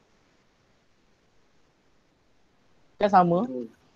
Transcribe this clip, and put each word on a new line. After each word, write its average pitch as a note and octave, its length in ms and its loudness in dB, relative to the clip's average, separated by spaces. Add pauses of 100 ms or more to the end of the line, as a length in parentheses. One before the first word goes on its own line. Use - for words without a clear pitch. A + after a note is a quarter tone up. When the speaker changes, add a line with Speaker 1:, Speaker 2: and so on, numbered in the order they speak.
(3000)
Speaker 1:
Kan G#3 80 0
sama? F#3 400 2
Speaker 2:
Betul. B3 160 -12 (300)